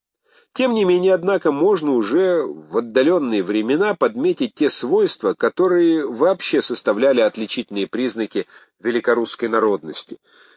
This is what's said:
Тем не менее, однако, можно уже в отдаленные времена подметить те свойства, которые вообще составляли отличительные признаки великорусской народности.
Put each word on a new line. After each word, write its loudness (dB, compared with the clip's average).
Тем 0
не 0
менее, 4
однако, 0
можно 0
уже 0
в -8
отдаленные 2
времена 0
подметить -2
те 0
свойства, 0
которые 0
вообще 0
составляли 0
отличительные -4
признаки -4
великорусской 0
народности. -2